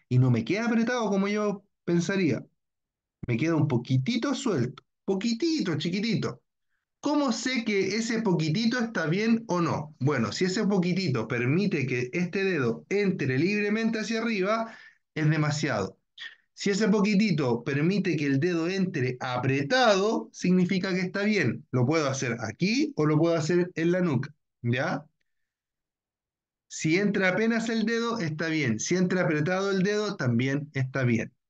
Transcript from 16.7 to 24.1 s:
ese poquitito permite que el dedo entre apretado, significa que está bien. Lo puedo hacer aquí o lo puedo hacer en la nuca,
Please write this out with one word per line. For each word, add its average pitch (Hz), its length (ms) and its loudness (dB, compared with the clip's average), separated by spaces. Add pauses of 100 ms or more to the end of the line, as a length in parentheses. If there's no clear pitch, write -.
ese 196 180 2
poquitito 190 760 2
permite 165 540 0
que 143 80 -2
el 139 160 2
dedo 170 260 0
entre 156 540 -2
apretado, 190 1120 2
significa 185 600 2
que 185 80 0
está 185 220 -4
bien. 208 480 0
Lo 127 140 2
puedo 151 240 2
hacer 127 320 -4
aquí 214 560 -2
o 151 80 2
lo 151 120 4
puedo 165 180 4
hacer 175 400 0
en 165 180 0
la 185 80 0
nuca, 143 320 -2 (280)